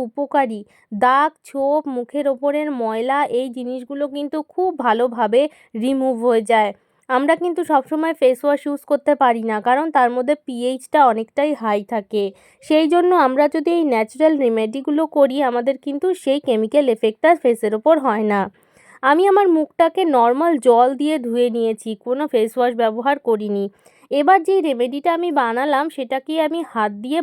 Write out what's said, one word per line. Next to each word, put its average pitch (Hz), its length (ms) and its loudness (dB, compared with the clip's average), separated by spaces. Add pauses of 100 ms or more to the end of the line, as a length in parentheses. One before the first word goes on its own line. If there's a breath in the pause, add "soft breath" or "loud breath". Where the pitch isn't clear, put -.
উপকারী, 254 580 -4 (300 soft breath)
দাগ, 262 400 2 (140)
ছোপ, 277 420 -2
মুখের 262 400 -6
ওপরের 285 440 -2
ময়লা, 240 480 -4 (100)
এই 254 200 -4
জিনিসগুলো 254 580 -8
কিন্তু 285 360 -8
খুব 370 340 -4
ভালোভাবে 233 640 0 (340 soft breath)
রিমুভ 262 480 -2
হয়ে 226 280 2
যায়। 214 200 2 (380)
আমরা 269 260 2
কিন্তু 349 300 -4
সবসময় 311 480 -2
ফেস 254 280 2
ওয়াশ 285 240 0
ইউজ 285 200 -6
করতে 294 300 0
পারি 233 280 2
না, 220 180 -2
কারণ 262 300 2
তার 254 200 2
মধ্যে 254 240 -2 (100)
পিএইচটা 254 600 -2
অনেকটাই 240 480 0
হাই 214 300 -2
থাকে। 208 400 -4 (400 soft breath)
সেই 311 240 2
জন্য 349 280 4
আমরা 277 320 2
যদি 311 240 -2
এই 339 140 0
ন্যাচারাল 262 520 0
রেমেডিগুলো 262 720 -2
করি, 277 360 2
আমাদের 247 340 0
কিন্তু 285 300 -6 (160)
সেই 285 160 0
কেমিক্যাল 240 500 0
এফেক্টটা 220 460 0
ফেসের 226 400 0
ওপর 294 240 2
হয় 220 340 -2
না। 202 80 0 (640 soft breath)
আমি 294 240 4
আমার 392 220 4
মুখটাকে 330 560 0
নর্মাল 269 540 2
জল 240 360 6
দিয়ে 294 240 -2
ধুয়ে 240 300 0
নিয়েছি, 226 400 -4 (140)
কোনো 254 240 -4
ফেস 226 280 0
ওয়াশ 247 200 0
ব্যবহার 233 440 0
করিনি। 208 460 -2 (460 soft breath)
এবার 294 320 4
যেই 381 180 0
রেমেডিটা 269 520 -2
আমি 339 180 -2
বানালাম, 269 580 0
সেটাকে 269 520 -8
আমি 311 180 -2 (100)
হাত 214 220 -4
দিয়ে 247 320 -6